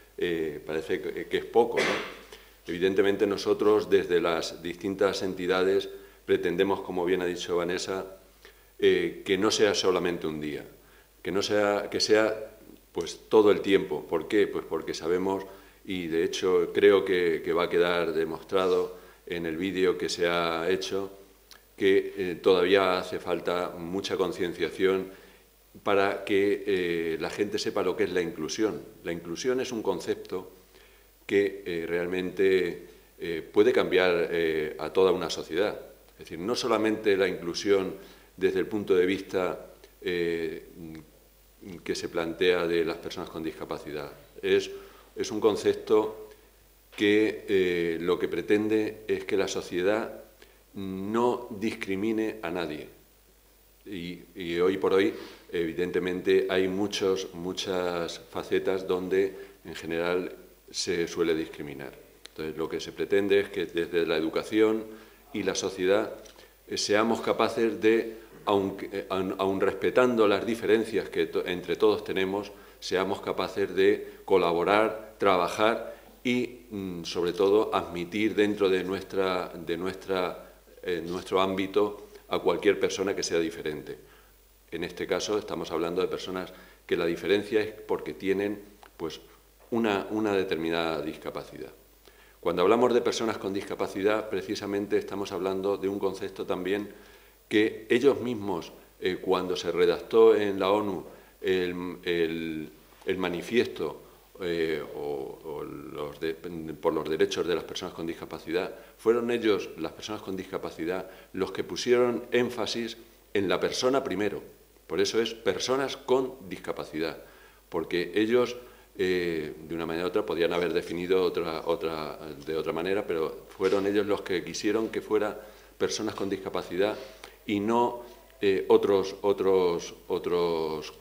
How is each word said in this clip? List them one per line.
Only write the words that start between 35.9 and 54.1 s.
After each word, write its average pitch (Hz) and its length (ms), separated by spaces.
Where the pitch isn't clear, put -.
Es - 120
decir, 82 140
no 107 160
solamente 107 600
la 95 120
inclusión 92 680
desde 92 220
el 87 80
punto 101 300
de 90 100
vista, 92 640
eh, 85 640
que 95 100
se 82 160
plantea 85 560
de 85 180
las 82 140
personas 85 320
con 82 140
discapacidad. 76 680
Es, 95 300
es 98 160
un 107 80
concepto 104 920
que, 104 500
eh, 87 540
lo 87 160
que - 100
pretende 107 800
es 95 160
que 107 140
la 95 100
sociedad 98 760
no 101 800
discrimine 107 880
a 85 80
nadie. 80 400
Y, 87 380